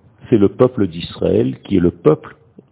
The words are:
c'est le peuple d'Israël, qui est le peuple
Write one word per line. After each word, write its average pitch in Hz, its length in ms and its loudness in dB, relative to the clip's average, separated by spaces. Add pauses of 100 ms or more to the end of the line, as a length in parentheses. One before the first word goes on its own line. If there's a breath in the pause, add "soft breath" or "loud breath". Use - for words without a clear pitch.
(300)
c'est 120 80 4
le 101 120 2
peuple 117 380 0
d'Israël, 95 760 -4
qui - 160 -4
est - 20 2
le 87 120 2
peuple - 440 -2 (360)